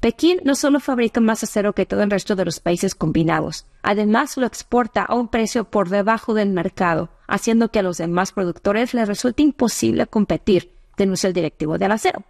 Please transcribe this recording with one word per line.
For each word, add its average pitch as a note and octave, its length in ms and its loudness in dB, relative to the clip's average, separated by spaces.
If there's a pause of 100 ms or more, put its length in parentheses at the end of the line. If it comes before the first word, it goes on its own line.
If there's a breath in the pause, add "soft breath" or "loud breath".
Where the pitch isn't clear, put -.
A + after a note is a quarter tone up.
Pekín D#4+ 420 2
no C#4 120 2
solo C#4+ 240 2
fabrica A#3+ 420 0
más A3+ 220 2
acero G#3 300 -2
que G3 120 0
todo G3 160 -2
el G#3 80 2
resto G3+ 260 0
de F#3 80 0
los F3 160 -4
países F3 360 -2
combinados, D#3+ 720 -2 (160)
además G#3+ 520 0
lo B3+ 120 -2
exporta A#3+ 560 -2
a - 100 -4
un A#3+ 140 -2
precio A3 380 -2
por G3 240 -2
debajo G#3 440 0
del G#3+ 160 2
mercado, F3 600 -2 (180)
haciendo A3+ 420 2
que A3 100 0
a G3 40 0
los F3+ 160 -4
demás F3 320 -2
productores G3+ 640 -2
les A3+ 120 0
resulte A#3 360 0
imposible - 640 0
competir, F#3 680 0 (240)
denunció G3 300 0
el F3+ 60 0
directivo D#3+ 440 -2
del G3 140 0
acero. A3 380 -2